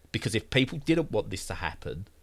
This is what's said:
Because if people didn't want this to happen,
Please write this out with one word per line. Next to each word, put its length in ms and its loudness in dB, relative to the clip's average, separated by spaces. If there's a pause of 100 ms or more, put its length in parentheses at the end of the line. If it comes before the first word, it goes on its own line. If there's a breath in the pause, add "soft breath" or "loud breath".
(120)
Because 220 0
if 160 0
people 340 2
didn't 280 2
want 180 0
this 160 -6
to 80 -4
happen, 520 -6 (160)